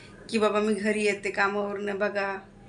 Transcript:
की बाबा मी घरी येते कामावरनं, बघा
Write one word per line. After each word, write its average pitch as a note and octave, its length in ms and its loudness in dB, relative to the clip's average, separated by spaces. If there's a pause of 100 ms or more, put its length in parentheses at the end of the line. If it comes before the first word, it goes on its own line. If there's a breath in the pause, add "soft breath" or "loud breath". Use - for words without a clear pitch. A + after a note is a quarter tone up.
(300 loud breath)
की A3+ 80 0
बाबा G#3 220 4
मी G#3+ 140 2
घरी G#3 300 0
येते G3+ 260 0
कामावरनं, G3+ 680 -2
बघा G3 380 0 (320)